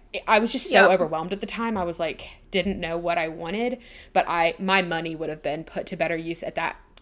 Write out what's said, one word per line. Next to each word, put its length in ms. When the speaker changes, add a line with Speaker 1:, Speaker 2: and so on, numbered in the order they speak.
Speaker 1:
I 100
was 140
just 160
so 140
Speaker 2:
Yep. 80
Speaker 1:
overwhelmed 420
at 80
the 60
time. 320
I 60
was, 140
like, 260
didn't 280
know 200
what 180
I 120
wanted, 500
but 160
I, 300
my 240
money 340
would 140
have 120
been 220
put 220
to 100
better 200
use 260
at 140
that 200